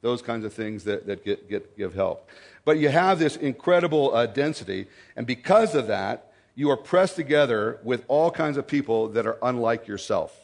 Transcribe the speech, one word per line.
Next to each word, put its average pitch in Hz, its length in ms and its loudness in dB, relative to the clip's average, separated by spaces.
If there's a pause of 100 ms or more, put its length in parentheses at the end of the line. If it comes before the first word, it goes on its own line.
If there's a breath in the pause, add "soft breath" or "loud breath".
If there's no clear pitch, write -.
those 120 200 -2
kinds 113 220 -6
of 104 80 -8
things 107 320 -8
that, 101 220 -4
that 98 180 -8
get, 101 240 -4
get, - 280 -8
give 95 180 -6
help. 95 340 -2 (360 loud breath)
But 156 140 4
you 151 100 2
have 175 300 4
this 156 180 2
incredible, 151 800 2
uh, 117 120 4
density, 107 600 -4 (280 loud breath)
and 120 120 -8
because 180 480 2
of 127 140 0
that, 101 440 -4 (220 soft breath)
you 143 160 0
are 131 60 2
pressed 185 400 2
together 131 680 2
with 117 240 -2
all 156 220 4
kinds 151 260 -2
of 135 100 -4
people 113 420 0
that 110 180 -2
are 113 160 -2
unlike 117 440 0
yourself. 98 580 -4